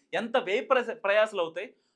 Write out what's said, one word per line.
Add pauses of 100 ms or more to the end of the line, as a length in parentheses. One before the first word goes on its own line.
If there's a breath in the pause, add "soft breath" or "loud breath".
(140)
ఎంత
వ్యయ
ప్రస-,
ప్రయాసలు
అవుతాయి (220)